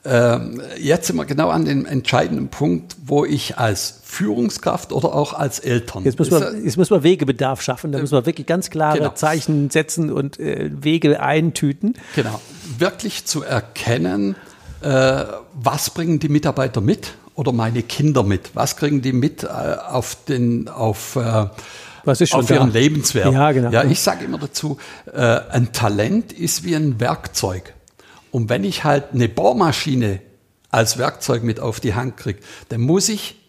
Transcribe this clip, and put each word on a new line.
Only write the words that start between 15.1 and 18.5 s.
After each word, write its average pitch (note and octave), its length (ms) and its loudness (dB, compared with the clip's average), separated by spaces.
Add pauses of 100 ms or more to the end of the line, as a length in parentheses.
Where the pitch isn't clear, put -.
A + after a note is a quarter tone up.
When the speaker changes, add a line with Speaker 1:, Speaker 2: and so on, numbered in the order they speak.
Speaker 1:
was B2+ 360 -2
bringen E3 280 0
die D3+ 120 -2
Mitarbeiter C3+ 500 0
mit B2 320 0 (240)
oder B2+ 160 0
meine A2+ 300 0
Kinder C#3+ 420 2
mit? G2 300 0